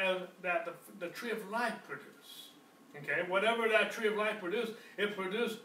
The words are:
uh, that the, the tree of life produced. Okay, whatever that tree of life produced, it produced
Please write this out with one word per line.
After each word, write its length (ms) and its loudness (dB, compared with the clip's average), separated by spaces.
uh, 160 4
that 240 0
the, 80 -6
the 120 -4
tree 200 -6
of 180 -4
life 260 0
produced. 180 -10
Okay, 300 0
whatever 420 4
that 220 6
tree 160 0
of 80 4
life 240 0
produced, 340 -2
it 180 2
produced 500 0